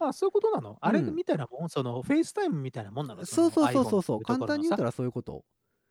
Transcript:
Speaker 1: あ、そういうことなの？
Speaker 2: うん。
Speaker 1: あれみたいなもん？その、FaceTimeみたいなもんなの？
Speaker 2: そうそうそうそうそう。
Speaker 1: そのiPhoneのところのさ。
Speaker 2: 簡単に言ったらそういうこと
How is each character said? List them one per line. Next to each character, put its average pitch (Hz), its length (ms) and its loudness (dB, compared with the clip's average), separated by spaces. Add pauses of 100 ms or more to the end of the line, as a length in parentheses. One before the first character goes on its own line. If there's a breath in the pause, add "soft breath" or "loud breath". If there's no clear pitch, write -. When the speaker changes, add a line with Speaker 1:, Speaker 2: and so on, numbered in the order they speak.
Speaker 1:
あ、 277 120 0
そ - 140 -2
う - 20 4
い - 20 2
う - 20 -20
こ 415 80 2
と 440 100 2
な 415 100 -2
の？ 107 120 -12
Speaker 2:
う - 20 -
ん。 - 60 -20
Speaker 1:
あ 175 120 2
れ 202 80 4
み 311 240 -2
た - 80 0
い 175 60 2
な 135 80 -4
も 143 180 -8
ん？ 165 60 -6
そ 139 120 -2
の、 123 200 -4
FaceTime 330 480 0
み 135 220 -4
た 120 100 -8
い - 20 -8
な 101 60 -14
も 135 140 -6
ん - 20 -6
な - 80 -10
の？ - 100 -12
Speaker 2:
そ 330 220 4
う 320 40 6
そ 311 200 4
う - 20 -2
そ - 80 4
う - 40 4
そ 208 140 2
う 180 40 2
そ 123 140 0
う。 107 40 -2
Speaker 1:
そ - 0 -
の - 0 -
iPhone - 0 -
の - 0 -
と - 40 -10
こ - 80 0
ろ 254 60 2
の - 20 -2
さ。 233 60 -2
Speaker 2:
簡 - 0 -
単 294 140 0
に 320 80 0
言 320 60 4
っ - 20 2
た - 80 2
ら 117 80 0
そ - 100 -4
う 123 40 0
い - 20 0
う 123 40 -4
こ 120 100 -6
と - 240 -12 (440)